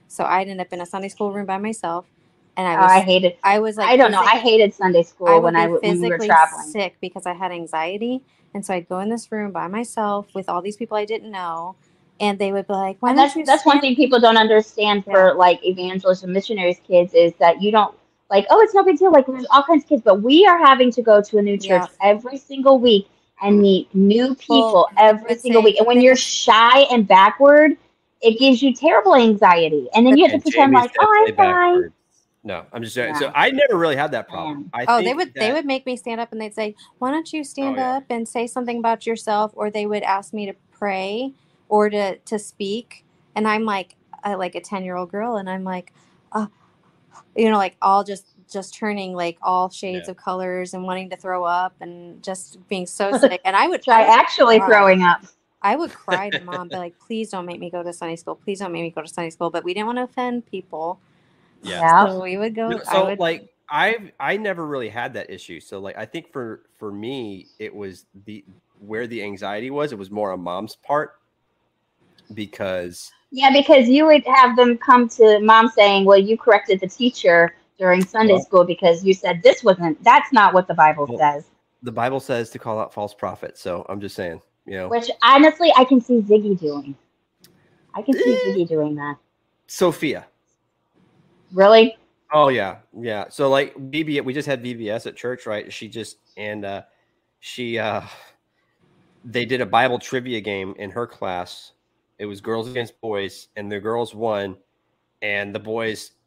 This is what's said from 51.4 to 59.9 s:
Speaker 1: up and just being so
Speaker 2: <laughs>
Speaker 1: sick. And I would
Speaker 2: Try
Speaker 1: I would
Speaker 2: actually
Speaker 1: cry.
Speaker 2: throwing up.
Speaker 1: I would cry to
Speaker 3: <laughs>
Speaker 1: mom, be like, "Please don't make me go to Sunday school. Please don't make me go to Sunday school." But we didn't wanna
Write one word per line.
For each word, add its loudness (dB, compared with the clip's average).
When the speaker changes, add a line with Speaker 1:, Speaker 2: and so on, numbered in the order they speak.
Speaker 1:
up -4
and -20
just -14
being -8
so -6
Speaker 2:
<laughs> 0
Speaker 1:
sick. 2
And 0
I 2
would -6
Speaker 2:
Try 4
Speaker 1:
I 0
would 6
Speaker 2:
actually 4
Speaker 1:
cry. 0
Speaker 2:
throwing 4
up. 2
Speaker 1:
I -2
would -8
cry -8
to -6
Speaker 3:
<laughs> -20
Speaker 1:
mom, -12
be -12
like, -14
"Please -10
don't -10
make -14
me -14
go -10
to -12
Sunday -12
school. -14
Please -12
don't -12
make -10
me -10
go -12
to -14
Sunday -10
school." -8
But -8
we -6
didn't -8
wanna -6